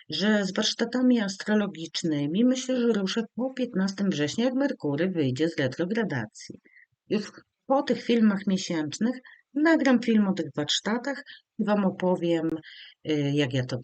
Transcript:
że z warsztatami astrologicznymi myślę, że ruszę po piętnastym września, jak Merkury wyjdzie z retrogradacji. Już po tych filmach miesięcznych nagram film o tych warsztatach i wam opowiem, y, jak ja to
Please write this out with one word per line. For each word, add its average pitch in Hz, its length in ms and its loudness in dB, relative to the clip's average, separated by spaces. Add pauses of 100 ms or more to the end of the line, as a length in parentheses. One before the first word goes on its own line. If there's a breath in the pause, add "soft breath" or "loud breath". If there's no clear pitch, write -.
że 202 360 2
z 180 100 -4
warsztatami 247 640 2
astrologicznymi 170 1200 -2
myślę, 254 360 0
że 233 60 2
ruszę 202 360 0 (120)
po 262 180 -4
piętnastym 196 580 -2
września, 147 340 -2
jak 254 100 0
Merkury 190 560 0
wyjdzie 151 380 0
z 165 100 -8
retrogradacji. 151 1000 -4 (480 soft breath)
Już 208 240 -4 (340)
po 269 160 2
tych 240 200 -2
filmach 220 440 2
miesięcznych 185 680 -2 (400 loud breath)
nagram 269 460 4
film 214 280 4
o 185 40 4
tych 165 240 -4
warsztatach 240 680 -4 (360 loud breath)
i 214 60 0
wam 202 200 2
opowiem, 170 680 0 (600 loud breath)
y, 143 240 0
jak 143 200 0
ja 127 100 0
to 127 200 -4